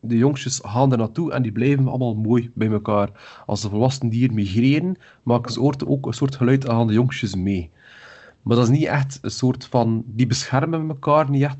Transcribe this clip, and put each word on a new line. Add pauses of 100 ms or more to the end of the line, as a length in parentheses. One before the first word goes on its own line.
de
jongetjes
gaan
er
naartoe
en
die
blijven
allemaal
mooi
bij
elkaar.
Als
de
volwassen
dieren
migreren, (260)
maken
ze
oorten
ook
een
soort
geluid
aan
de
jongetjes
mee. (720)
Maar
dat
is
niet
echt
een
soort
van,
die
beschermen
elkaar
niet
echt,